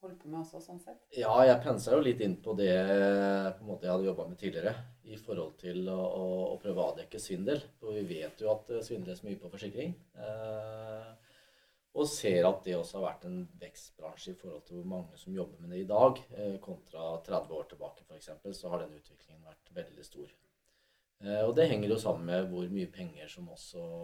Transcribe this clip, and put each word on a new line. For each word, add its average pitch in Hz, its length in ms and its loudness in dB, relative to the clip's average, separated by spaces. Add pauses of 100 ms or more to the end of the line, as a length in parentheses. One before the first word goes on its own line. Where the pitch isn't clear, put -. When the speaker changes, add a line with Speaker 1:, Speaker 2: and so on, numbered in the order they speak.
Speaker 1:
holder 185 200 -14
på 147 80 -16
med 160 160 -6
også, 160 160 -12
sånn 180 200 -14
sett? - 300 -18
Speaker 2:
Ja, 113 320 2
jeg 123 200 10
penser 113 340 2
jo 156 100 8
litt 120 140 2
inn 95 160 0
på - 180 -4
det, 95 160 4 (880)
på 110 60 -16
en - 20 -12
måte 90 200 -6
jeg 90 100 2
hadde 95 100 2
jobbet 87 240 0
med 90 80 -12
tidligere, 92 360 -2 (300)
i 110 120 -14
forhold 87 420 -6
til 92 300 -4
å, 92 100 -2
å, 92 260 -2 (300)
å 92 80 -8
prøve 92 200 -2
å 73 100 0
avdekke - 260 -10
svindel. 101 420 -2 (200)
For 110 180 -6
vi 98 80 -2
vet 78 340 -8
jo 107 140 2
at - 160 -6
det 117 160 -2
svindles 92 400 -6
mye 98 160 -6
på 90 80 -12
forsikring. 113 460 -6 (180)
Eh, 110 1000 -8 (840)
og 147 160 4
ser 90 320 6
at 95 220 6
det 90 100 0
også 85 220 -4
har 92 80 -2
vært - 180 -6
en 90 140 -6 (180)
vekstbransje - 800 -14
i - 20 -14
forhold 78 300 -14
til 87 100 -14
hvor 87 140 -10
mange 90 260 -8
som 92 160 -12
jobber 92 300 -6
med 85 100 -12
det 90 80 -6
i 95 80 -4
dag, 123 300 8 (180)
eh, 98 240 -4
kontra 82 540 -8 (100)
tredve 90 320 -2
år - 140 -8
tilbake, 73 340 -14
for 78 140 -20
eksempel, 80 340 -14
så 90 160 -12
har 85 140 -2
den 76 160 -10
utviklingen 80 500 -20
vært - 300 -20
veldig - 260 -14
stor. - 220 -16 (960)
Eh, 104 220 0
og 120 100 2
det 160 140 6
henger 104 180 0
jo 110 80 4
sammen 85 320 -2
med 92 220 0
hvor 90 180 -4
mye 92 240 -2
penger 85 400 -12
som 87 160 -14
også - 320 -16 (240)